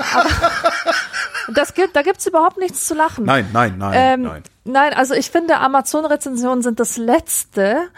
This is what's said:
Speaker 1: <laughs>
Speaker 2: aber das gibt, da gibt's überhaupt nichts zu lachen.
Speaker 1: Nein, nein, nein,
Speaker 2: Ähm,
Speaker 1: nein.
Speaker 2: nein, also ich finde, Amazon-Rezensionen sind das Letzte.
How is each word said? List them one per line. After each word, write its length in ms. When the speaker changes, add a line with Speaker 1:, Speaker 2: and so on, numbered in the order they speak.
Speaker 1:
<laughs> 100
Speaker 2:
aber 160
das 200
gibt, 240
da 40
gibt's 240
überhaupt 320
nichts 300
zu 80
lachen. 300
Speaker 1:
Nein, 260
nein, 260
nein, 160
Speaker 2:
Ähm, 280
Speaker 1:
nein. 220
Speaker 2:
nein, 300
also 200
ich 160
finde, 280
Amazon-Rezensionen 1080
sind 160
das 160
Letzte. 1040